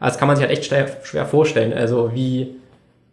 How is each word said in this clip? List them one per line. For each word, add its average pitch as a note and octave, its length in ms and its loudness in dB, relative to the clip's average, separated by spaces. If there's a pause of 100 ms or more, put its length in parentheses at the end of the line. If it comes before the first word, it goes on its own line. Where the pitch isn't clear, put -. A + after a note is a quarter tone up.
Also C3+ 140 0
das - 40 -6
kann C#3 80 2
man C#3+ 100 4
sich C3+ 80 2
halt C3+ 80 2
echt - 120 -2
schwer, C#3 240 0 (160)
schwer - 220 -4
vorstellen, C3 460 2
also A#2+ 400 0
wie B2+ 440 -2 (560)